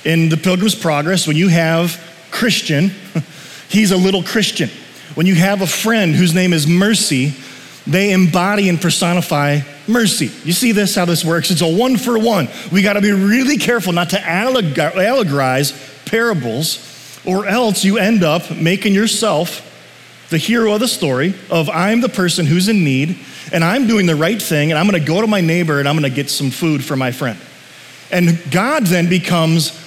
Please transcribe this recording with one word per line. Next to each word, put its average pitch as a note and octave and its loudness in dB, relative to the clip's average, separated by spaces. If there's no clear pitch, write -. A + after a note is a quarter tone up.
In E3 2
the D#3+ 2
Pilgrim's F#3 0
Progress, D#3+ -2
when D3+ 0
you F#3 4
have E3 2
Christian F#3+ 0
<laughs> D#3+ -2
He's G3+ 2
a F#3+ 2
little F#3+ 2
Christian. F3 -2
When E3 0
you F#3+ 4
have F#3+ 2
a F#3+ -2
friend G#3 0
whose E3 4
name F#3 2
is D3+ 0
Mercy, E3+ 2
they G3 2
embody F#3 2
and E3+ 0
personify D#3+ 0
mercy. A3 0
You D#3+ -2
see A#3 0
this, G3+ 0
how F#3 0
this E3+ -2
works? E3 -2
It's D#3 0
a F3 2
one A#3 2
for A#3 0
one. G#3+ 0
We F#3+ 2
gotta G3+ 2
be G#3 2
really A3+ 2
careful G3+ 0
not F3 0
to F#3+ 0
alleg-, G3 0
allegorize D3 0
parables, D#3+ -4
or G3 -2
else G#3+ 0
you G3 2
end G#3 2
up D#3+ -2
making G3 0
yourself G3 0
the D#3+ 0
hero A3 0
of G#3+ 0
the B3+ 0
story D3+ -2
of, E3 0
"I'm G3 0
the B3 0
person F3 -2
who's F3 2
in G#3 2
need, D3 0
and E3+ 0
I'm A3 0
doing G#3 2
the E3 2
right F3+ 0
thing, D3+ 0
and D3+ 0
I'm E3+ 2
gonna G3 2
go D#3 0
to A3+ 0
my G#3 2
neighbor, D#3+ 0
and C#3 0
I'm D3 0
gonna D3+ 0
get C#3 -4
some C#3 -4
food D3 -2
for D3 -6
my C3 -2
friend." A#2 -6
And E3+ 2
God A#3+ 0
then F3 2
becomes E3 0